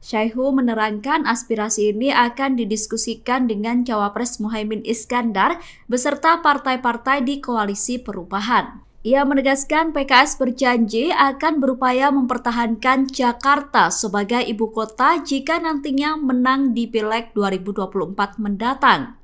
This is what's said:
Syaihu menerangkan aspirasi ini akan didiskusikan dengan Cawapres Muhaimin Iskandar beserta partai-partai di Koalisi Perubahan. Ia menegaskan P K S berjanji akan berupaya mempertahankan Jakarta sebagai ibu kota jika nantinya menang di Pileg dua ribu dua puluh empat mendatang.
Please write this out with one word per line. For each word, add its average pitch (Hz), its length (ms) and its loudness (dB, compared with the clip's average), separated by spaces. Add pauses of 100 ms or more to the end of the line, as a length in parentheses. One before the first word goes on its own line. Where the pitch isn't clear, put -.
Syaihu 233 480 -2
menerangkan 233 760 0
aspirasi 214 680 0
ini 247 160 0
akan 240 480 0
didiskusikan 226 880 -2
dengan 226 400 0
Cawapres 214 540 -2
Muhaimin 214 420 -4
Iskandar 233 800 0 (240)
beserta 294 560 0
partai-partai 262 800 0
di 277 160 -2
Koalisi 233 640 -2
Perubahan. 196 800 -2 (240)
Ia 269 160 4
menegaskan 277 720 2
P 285 80 0
K 269 240 6
S 294 80 -4
berjanji 247 760 0
akan 277 520 2
berupaya 262 480 2
mempertahankan 247 1040 0
Jakarta 247 760 2
sebagai 208 520 -2
ibu 220 320 -4
kota 254 480 0
jika 277 400 -2
nantinya 294 560 -2
menang 262 560 2
di 233 120 -2
Pileg 226 440 -2
dua 202 200 0
ribu 190 200 -4
dua 196 160 -4
puluh 190 240 -4
empat 202 320 -4
mendatang. 208 800 0